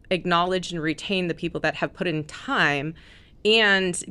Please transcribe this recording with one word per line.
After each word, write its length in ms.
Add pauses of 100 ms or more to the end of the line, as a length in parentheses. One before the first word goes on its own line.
(100)
acknowledge 600
and 80
retain 460
the 80
people 280
that 140
have 180
put 120
in 180
time 680 (500)
and 680